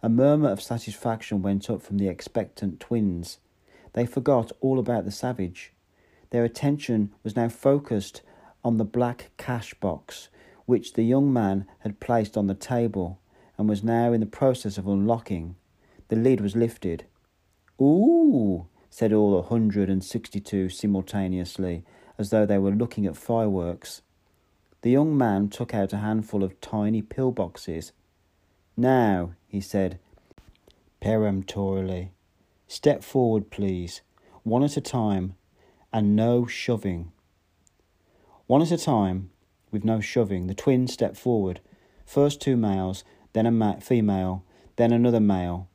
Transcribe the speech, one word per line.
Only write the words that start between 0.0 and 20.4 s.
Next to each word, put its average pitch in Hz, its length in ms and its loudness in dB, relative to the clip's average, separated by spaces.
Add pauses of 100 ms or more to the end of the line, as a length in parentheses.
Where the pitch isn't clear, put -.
A 117 80 0
murmur 143 400 6
of 101 100 -4
satisfaction 110 800 -6
went 98 300 -2
up 110 100 -4
from - 160 -8
the 101 100 0
expectant 92 760 -6
twins. 95 580 -4 (560)
They 120 100 0
forgot 120 560 0
all 131 180 0
about 110 280 -2
the 104 40 -6
savage. 101 600 -8 (560)
Their 117 160 0
attention 117 760 -2
was 104 120 -8
now 117 140 0
focused 135 720 -2 (420)
on 117 140 0
the 110 80 0
black 120 540 -4
cash 117 420 -8
box, - 480 -8 (380)
which - 260 0
the 113 100 -2
young 135 300 2
man 98 320 0 (140)
had 104 200 -8
placed 113 380 -2
on 104 100 0
the 98 80 -2
table 98 640 -4 (380)
and 107 100 -2
was 104 160 0
now 117 300 2
in 113 80 2
the 107 60 -2
process 123 500 -2
of 95 100 -8
unlocking. 98 680 -2 (540)
The 113 80 0
lid 117 260 4
was 101 120 -2
lifted. 113 520 -4 (720)
"Ooh," 156 840 4 (240)
said 107 240 0
all 101 240 6
a 90 40 0
hundred 104 460 0
and 95 160 0
sixty-two 101 640 -4